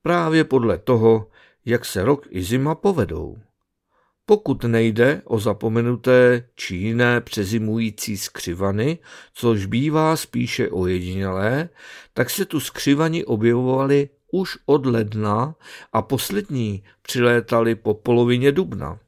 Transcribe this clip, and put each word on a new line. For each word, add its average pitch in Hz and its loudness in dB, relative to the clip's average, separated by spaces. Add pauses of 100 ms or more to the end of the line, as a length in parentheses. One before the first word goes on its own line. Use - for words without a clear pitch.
Právě 160 2
podle 117 2
toho, 113 2 (360)
jak 120 -2
se 95 -4
rok 139 0
i 92 -6
zima 131 0
povedou. 85 -2 (880)
Pokud 208 0
nejde 117 2
o 113 -2
zapomenuté 120 2
či - -10
jiné 117 0
přezimující 110 -4
skřivany, 98 -4 (360)
což 110 0
bývá 151 0
spíše 120 -4
ojedinělé, 95 -2 (440)
tak 123 -2
se 202 -4
tu 151 -4
skřivani 160 -2
objevovaly 127 2 (220)
už 185 -4
od 139 2
ledna 110 -2 (380)
a 110 2
poslední 127 -4 (180)
přilétaly 117 2
po 104 -2
polovině 123 2
dubna. 107 -6